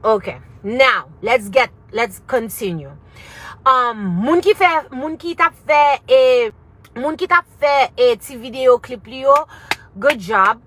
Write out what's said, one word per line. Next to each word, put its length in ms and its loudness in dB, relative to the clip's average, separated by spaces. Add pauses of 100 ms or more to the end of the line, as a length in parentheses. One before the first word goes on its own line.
ok. 320 -2 (240)
Now, 480 0 (100)
let's 300 -2
get, 240 0 (160)
let's 400 -6
continue. 640 -6 (720)
Um, 320 2 (240)
moun 200 2
ki 160 4
fè, 120 2 (240)
moun 240 -10
ki 200 -10
t 40 2
ap 240 0
fè, 160 2 (240)
e, 140 4 (760)
moun 240 -6
ki 80 -6
t 80 0
ap 240 0
fè, 160 0 (240)
e, 240 4
ti 160 -16
video 440 2
klip 280 -16
li 160 -12
yo, 80 6 (640)
good 240 0
job. 440 0